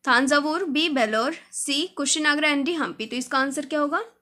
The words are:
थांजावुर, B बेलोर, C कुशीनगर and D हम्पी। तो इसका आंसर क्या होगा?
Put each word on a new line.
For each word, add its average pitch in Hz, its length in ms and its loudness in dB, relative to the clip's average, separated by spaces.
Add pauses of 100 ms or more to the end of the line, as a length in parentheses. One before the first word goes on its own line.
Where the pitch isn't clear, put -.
थांजावुर, 285 600 2 (100)
B 320 200 2
बेलोर, 233 400 0 (200)
C 277 220 -4 (200)
कुशीनगर 302 520 2
and 277 200 2
D 339 100 -2
हम्पी। 220 280 -4
तो 240 100 -8
इसका 254 220 -2
आंसर 277 280 -2
क्या 302 140 -2
होगा? 302 220 0 (200)